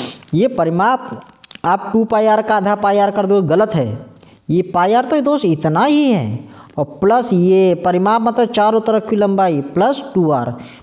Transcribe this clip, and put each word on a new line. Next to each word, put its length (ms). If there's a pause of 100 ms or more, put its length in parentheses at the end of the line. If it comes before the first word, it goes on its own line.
(340)
ये 160
परिमाप 720 (440)
आप 280
टू 140
पाई 200
आर 160
का 140
आधा 200
पाई 220
आर 120
कर 160
दो, 180
गलत 300
है। 320 (420)
ये 160
पाई 280
आर 120
तो 180
दोस्त 240
इतना 380
ही 280
है, 400 (260)
और 60 (160)
प्लस 320
ये 440
परिमाप 460
मतलब 280
चारों 320
तरफ 280
की 60
लंबाई 440 (100)
प्लस 320 (120)
टू 180
आर, 220 (280)